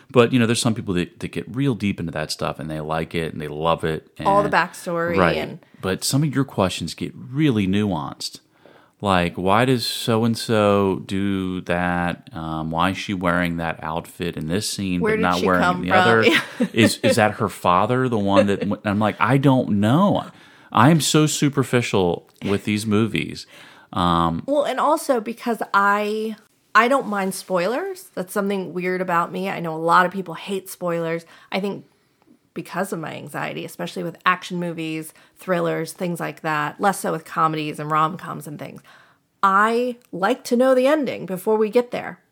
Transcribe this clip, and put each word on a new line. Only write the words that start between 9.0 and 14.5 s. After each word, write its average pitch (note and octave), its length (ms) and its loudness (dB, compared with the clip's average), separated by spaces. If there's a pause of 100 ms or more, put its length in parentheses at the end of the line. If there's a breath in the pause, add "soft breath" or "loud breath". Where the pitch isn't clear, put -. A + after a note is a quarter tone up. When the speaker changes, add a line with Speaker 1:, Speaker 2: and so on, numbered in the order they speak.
Speaker 1:
Like, F2+ 340 2
why G2 300 2
does B2+ 200 2
so-and-so G#2+ 1160 2
do F#2+ 580 -2
that? F2 720 -2
Um, D#2+ 360 -6
why E2+ 220 0
is F2+ 40 -4
she - 160 -8
wearing F2 460 0
that E2 240 -4
outfit E2 560 -6
in D#2 100 -8
this F#2+ 220 -2